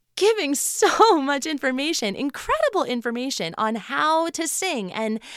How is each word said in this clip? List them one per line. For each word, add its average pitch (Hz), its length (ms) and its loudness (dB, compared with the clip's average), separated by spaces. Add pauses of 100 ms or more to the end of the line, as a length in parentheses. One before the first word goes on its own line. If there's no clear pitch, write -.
(220)
giving 381 340 2
<laughs> - 0 -
so - 680 4
much 277 240 -2
information, 277 720 -2
incredible 415 680 0
information 240 760 -4
on 220 180 0
how 302 540 0
to 330 180 -4
sing 294 460 -4
and 220 260 -2 (180)